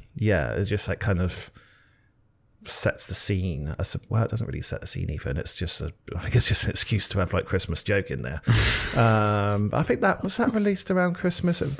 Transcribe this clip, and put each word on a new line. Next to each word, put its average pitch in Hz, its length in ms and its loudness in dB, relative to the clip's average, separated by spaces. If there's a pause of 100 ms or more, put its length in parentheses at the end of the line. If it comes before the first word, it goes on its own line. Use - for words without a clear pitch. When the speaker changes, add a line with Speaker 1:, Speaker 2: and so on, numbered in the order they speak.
(160)
Speaker 1:
yeah, 85 360 2
it's 92 180 -2
just, - 180 -2
like, 95 120 -4
kind 92 200 0
of - 300 -2 (1120)
sets - 440 -4
the 87 60 -6
scene. 85 640 -2
I - 40 -2
sup-, - 260 -6
well, 117 140 2
it - 80 0
doesn't 113 160 -4
really - 160 -6
set - 180 -6
the - 60 -12
scene 85 240 -4
even. 71 260 -4
It's - 200 -6
just - 240 -4
a, 76 120 -6 (240)
I 87 40 -4
think - 160 0
it's 113 120 6
just - 160 2
an - 60 0
excuse - 380 0
to - 100 -2
have, 90 160 0
like, 92 120 2
Christmas - 360 -2
joke 104 280 0
in 67 120 -4
there. 67 240 -6
Speaker 2:
<laughs> - 40 2 (420)
Speaker 1:
Um, 104 800 4
I 147 100 2
think 247 200 0
that, 196 200 2
was 190 140 -4
that 247 160 2
released 208 380 0
around 180 240 2
Christmas? 175 480 0 (180)